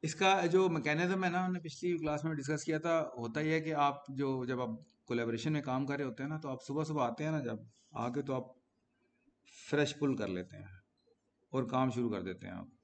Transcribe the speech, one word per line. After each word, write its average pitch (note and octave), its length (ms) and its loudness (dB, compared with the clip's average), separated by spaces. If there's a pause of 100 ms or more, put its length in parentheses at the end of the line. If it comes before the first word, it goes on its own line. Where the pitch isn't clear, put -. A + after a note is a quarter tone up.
इसका F#3+ 280 4 (160)
जो F#3 220 6
mechanism E3+ 560 2
है F3 60 2
ना, F3+ 140 0
हमने F3+ 160 -2
पिछली D#3+ 380 -4
class D3+ 260 -2
में D#3+ 120 0
डिस्कस C#3+ 280 -2
किया D#3 140 0
था, E3 200 2 (200)
होता A#2 220 -4
यह D#3 140 2
है D#3+ 60 2
कि D#3 100 -4 (140)
आप C#3+ 280 0
जो, C3+ 160 0 (180)
जब B2 140 0
आप A#2 240 -4 (220)
collaboration A#2 460 0
में D3 100 2
काम C3+ 240 0
कर C#3 120 -2
रहे C#3+ 80 -2
होते B2 160 -6
हैं C#3 80 -4
ना, D#3 80 -4
तो D#3 100 -8
आप C3 120 -4
सुबह D3 240 -2
सुबह D3 180 0
आते A#2+ 220 -2
हैं D#3 60 0
ना, D#3 100 0
जब A2+ 300 -6 (260)
आके B2 260 -2
तो C3+ 100 -2
आप B2+ 220 -4 (1160)
fresh D3 220 2
pull C#3 260 0
कर G#2 100 -2
लेते F#2 280 -6
हैं G2 200 -16 (760)
और C3 180 -2
काम B2+ 200 2
शुरू A#2+ 200 0
कर G2 120 -2
देते F2+ 240 -8
हैं F#2 80 -8
आप। F2+ 160 -10 (140)